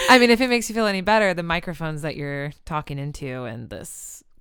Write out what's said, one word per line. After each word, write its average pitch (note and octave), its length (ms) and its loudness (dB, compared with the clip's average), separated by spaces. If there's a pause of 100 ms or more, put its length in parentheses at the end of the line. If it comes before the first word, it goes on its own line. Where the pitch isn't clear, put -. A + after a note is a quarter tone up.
I B3+ 100 10
mean, A#3+ 120 6
if A#3 100 6
it C4 80 2
makes A#3+ 200 0
you A3 60 -10
feel A3 120 2
any G3 140 0
better, G#3 340 4
the E3+ 80 -4
microphones E3 600 -4
that D#3 140 -4
you're C#3+ 360 -6 (120)
talking D3+ 340 -6
into C#3 460 -8
and A#2 240 -10
this - 540 -14 (180)